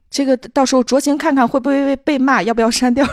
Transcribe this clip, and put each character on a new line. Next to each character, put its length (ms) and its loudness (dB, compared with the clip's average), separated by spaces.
这 140 -4
个 120 2
到 300 -2
时 80 -2
候 80 4
酌 180 0
情 160 0
看 160 -2
看 140 2
会 140 0
不 80 -4
会 260 0
被， 20 -8
被 220 -2
骂， 240 2
要 100 -2
不 80 -2
要 80 2
删 240 0
掉 200 0